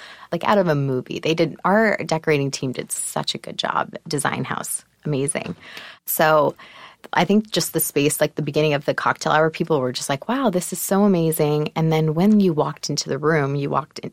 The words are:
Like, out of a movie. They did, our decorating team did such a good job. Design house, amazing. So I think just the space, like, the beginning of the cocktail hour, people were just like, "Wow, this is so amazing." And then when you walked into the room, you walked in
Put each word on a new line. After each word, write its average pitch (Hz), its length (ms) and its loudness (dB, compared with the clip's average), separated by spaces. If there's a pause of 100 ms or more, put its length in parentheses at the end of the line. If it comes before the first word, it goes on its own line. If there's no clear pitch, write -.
(320)
Like, 170 100 -4
out 208 160 4
of 185 80 4
a 156 80 2
movie. 135 460 -2
They 160 120 0
did, 165 320 0
our 208 340 4
decorating 156 520 0
team 131 220 -4
did - 180 -10
such - 460 -6
a - 20 -12
good - 180 -14
job. - 380 -2 (140)
Design 143 340 -2
house, - 420 -8 (200)
amazing. 143 500 -4 (520)
So 156 500 4 (560)
I 175 120 2
think 214 280 2
just - 200 -2
the 165 60 -2
space, 147 420 0
like, 151 140 0
the - 80 -4
beginning 147 320 0
of 143 100 -4
the 135 100 0
cocktail - 360 -2
hour, 156 180 4
people 160 320 0
were 127 120 -2
just - 160 -6
like, 143 200 -4
"Wow, 247 220 0
this 175 220 -4
is 185 80 -8
so 202 240 2
amazing." 156 720 2
And 160 160 2
then 160 220 2
when 208 260 6
you 185 120 4
walked 147 380 -2
into 147 180 -4
the 135 80 -2
room, 143 380 0
you 143 160 -2
walked 139 300 -6
in - 120 -12